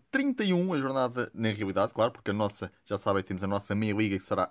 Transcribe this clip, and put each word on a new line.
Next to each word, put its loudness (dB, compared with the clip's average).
trinta 0
e 2
um, 2
a 2
jornada 0
na 0
realidade, 0
claro, 2
porque -6
a 0
nossa, -2
já -4
sabem, 0
temos -6
a -2
nossa -2
meia 0
liga 0
que -12
será 0